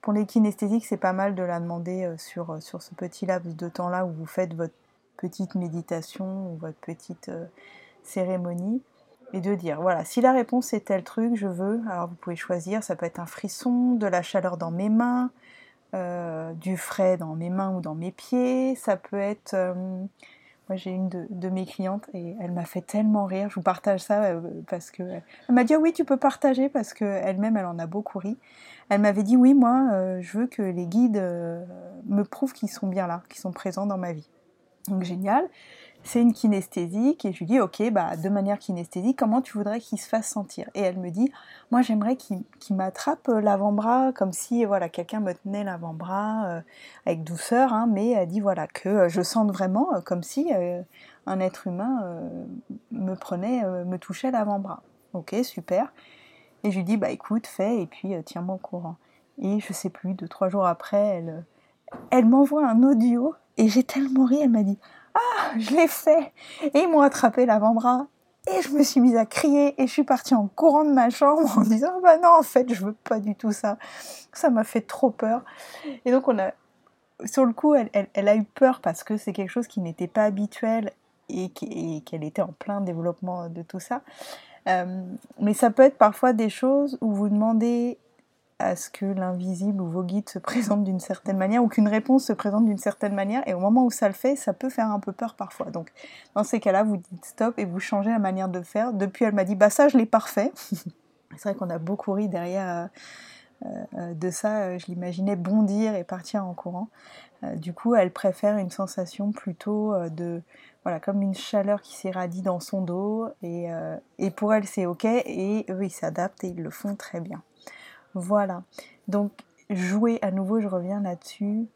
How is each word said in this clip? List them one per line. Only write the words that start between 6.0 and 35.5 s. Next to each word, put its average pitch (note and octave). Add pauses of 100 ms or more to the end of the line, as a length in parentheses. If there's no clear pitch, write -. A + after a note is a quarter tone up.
ou E3
votre D#3
petite, -
euh, E3 (580)
cérémonie, F#3 (500)
et F#3+
de G3
dire, « E3
Voilà, F3
si -
la B3+
réponse B3
c'est G#3
tel F#3+
truc, A#3
je G3+
veux. » G3
Alors F3
vous F3
pouvez F3
choisir, F#3
ça E3+
peut F3
être E3+
un E3+
frisson, B3
de G#3+
la F3+
chaleur F3+
dans E3
mes F#3+
mains, B3 (640)
euh, E3+
du F3
frais F#3
dans D#3+
mes E3+
mains F#3+
ou F3+
dans D#3
mes F3
pieds, B3+
ça G#3
peut G3+
être, G3+
euh, F#3 (920)
moi F#3+
j'ai F#3
une F#3
de, F3
de F3+
mes F#3
clientes G3
et F3
elle F3
m'a F3
fait F3+
tellement G#3+
rire, F#3+
je -
vous F3+
partage G#3
ça, G#3
euh, E3+ (300)
parce F3
que -
elle F3+
m'a B3
dit, « A#3
Ah D#4+
oui, E4
tu E4
peux C4+
partager », C4+
parce B3+
que G#3+
elle-même G3
elle F#3+
en E3+
a E3
beaucoup G3
ri. G3+ (520)
Elle G3+
m'avait G#3
dit, « A#3
Oui, B3+
moi, B3+
euh, F#3
je F3
veux A#3+
que A#3+
les F3+
guides, G#3+
euh, F3 (420)
me G3+
prouvent -
qu'ils -
sont -
bien F#3
là, E3+
qu'ils -
sont F#3
présents F#3+
dans G3
ma F3+
vie. » D3+ (580)
Donc F#3+
génial, F#3+ (600)